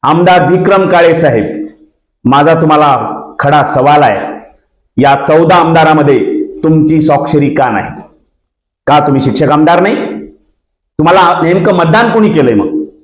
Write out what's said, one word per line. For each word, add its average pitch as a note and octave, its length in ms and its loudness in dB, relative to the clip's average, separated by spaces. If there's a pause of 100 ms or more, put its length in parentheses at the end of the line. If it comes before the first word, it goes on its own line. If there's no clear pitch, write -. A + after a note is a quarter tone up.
आमदार F3 480 2
विक्रम F#3+ 380 0
काळे E3+ 240 2
साहेब, A2+ 540 -2 (580)
माझा D3 280 2
तुम्हाला D3+ 680 0 (180)
खडा C#3+ 240 0
सवाल C#3+ 400 2
आहे, A2+ 240 -2 (720)
या C#3 260 2
चौदा E3 320 2
आमदारामध्ये D#3 640 2 (440)
तुमची D#3 380 2
स्वाक्षरी C#3+ 480 0
का C3 200 -2
नाही? G2 320 -8 (840)
का D3 120 4
तुम्ही C#3+ 220 0
शिक्षक C3+ 300 -2
आमदार D#3+ 300 2
नाही? G3+ 140 -2 (1040)
तुम्हाला F3+ 440 2
नेमकं F3+ 320 0
मतदान F3 360 0
कोणी G#3+ 180 2
केलंय C3 240 0
मग? - 300 -4 (200)